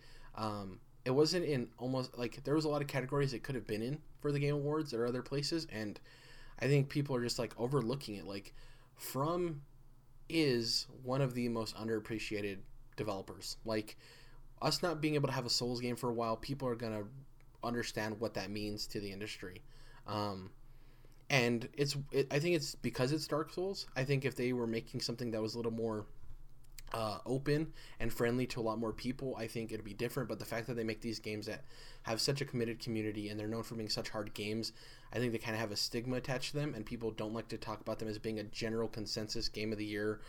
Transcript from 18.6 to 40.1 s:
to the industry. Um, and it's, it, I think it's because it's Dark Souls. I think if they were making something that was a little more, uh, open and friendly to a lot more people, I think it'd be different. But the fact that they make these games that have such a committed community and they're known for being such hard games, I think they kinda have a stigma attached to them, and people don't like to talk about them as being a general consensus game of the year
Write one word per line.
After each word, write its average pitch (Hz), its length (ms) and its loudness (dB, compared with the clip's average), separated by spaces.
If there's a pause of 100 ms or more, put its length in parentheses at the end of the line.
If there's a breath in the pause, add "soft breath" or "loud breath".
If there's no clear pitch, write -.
to - 120 -2
the 101 120 -4
industry. 98 500 -6 (460 loud breath)
Um, 104 440 0 (800 soft breath)
and 120 440 6
it's, 143 240 2 (140)
it, 139 200 4
I 147 80 6
think 175 160 4
it's 147 200 0
because 127 360 2
it's 156 160 2
Dark 156 260 0
Souls. 190 420 -2
I 131 80 2
think 135 220 4
if 123 100 2
they 127 180 2
were 120 140 2
making 113 340 0
something 120 300 0
that 110 100 2
was 110 140 0
a - 20 -2
little 117 140 0
more, 113 340 0 (840)
uh, 107 340 2
open 147 480 2 (260 loud breath)
and 117 140 4
friendly 123 320 4
to 127 140 -2
a - 20 2
lot 110 160 2
more 113 160 0
people, 127 420 -2
I 113 120 -2
think 110 240 -4
it'd 107 120 -4
be 101 120 -6
different. 117 340 0
But 110 80 0
the 107 80 -6
fact 113 220 -2
that 123 80 -2
they 117 80 0
make 110 180 0
these 110 160 -2
games 107 300 -4
that 113 160 -4 (400 loud breath)
have 113 180 0
such 143 200 4
a 135 40 0
committed 117 340 0
community 107 500 0
and 107 100 -4
they're 107 80 -2
known 113 160 -2
for 113 100 -8
being 110 160 -2
such - 200 0
hard 104 260 -2
games, 107 380 0 (380 loud breath)
I - 60 0
think 120 140 2
they 113 80 2
kinda 110 180 0
have 110 140 0
a 104 40 -2
stigma 123 420 0
attached 127 340 0
to 143 60 0
them, 147 180 0
and 107 100 -4
people 113 240 -2
don't 107 240 -2
like 113 140 -2
to 113 100 -4
talk 107 240 -4
about 110 160 -2
them 110 100 -2
as 107 120 -2
being 110 180 -2
a 107 60 -2
general 113 440 0
consensus 107 640 -2
game 107 220 -2
of 104 80 -2
the 107 60 0
year 107 440 0